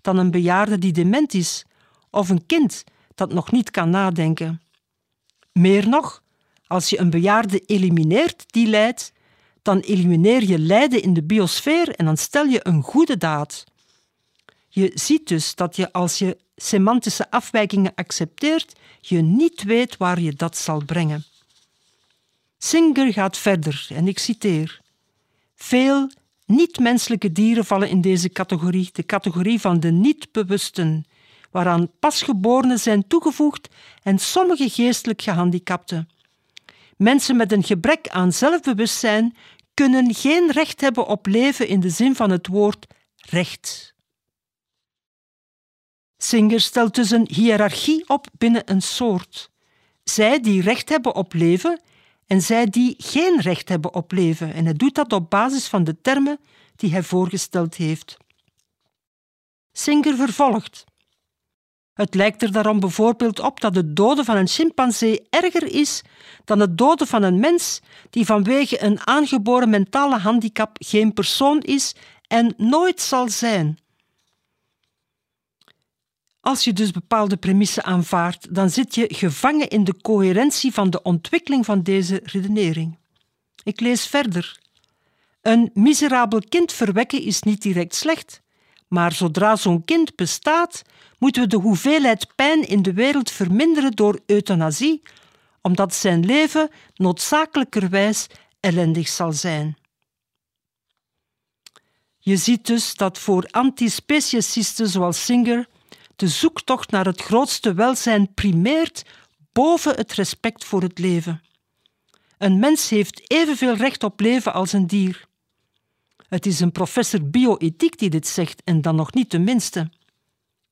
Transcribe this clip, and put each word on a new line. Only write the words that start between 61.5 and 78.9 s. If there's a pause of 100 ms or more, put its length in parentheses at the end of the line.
"Het
lijkt
er
daarom
bijvoorbeeld
op
dat
het
doden
van
een
chimpansee
erger
is (420)
dan
het
doden
van
een
mens (300)
die
vanwege
een
aangeboren
mentale
handicap
geen
persoon
is (320)
en
nooit
zal
zijn." (2500)
Als
je
dus
bepaalde
premissen
aanvaardt,
dan
zit